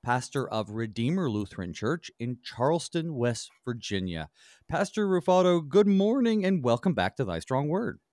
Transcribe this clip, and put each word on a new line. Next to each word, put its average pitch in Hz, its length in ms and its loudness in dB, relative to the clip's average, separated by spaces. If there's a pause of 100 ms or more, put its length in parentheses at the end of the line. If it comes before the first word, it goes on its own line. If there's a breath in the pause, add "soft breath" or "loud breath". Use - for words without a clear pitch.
pastor 123 440 -2
of 107 240 -4
Redeemer 117 600 -2
Lutheran 101 420 -4
Church 151 460 -4
in 120 240 -6
Charleston, 160 720 -2
West 120 340 -2 (160)
Virginia. 95 640 -4 (400 soft breath)
Pastor 196 380 -2
Rufato, 180 600 4
good 202 200 6
morning 214 580 2
and 190 180 2
welcome 120 300 2
back 92 220 0
to 131 100 -2
Thy 85 140 -2
Strong 139 300 -2
Word. 185 300 -4 (140)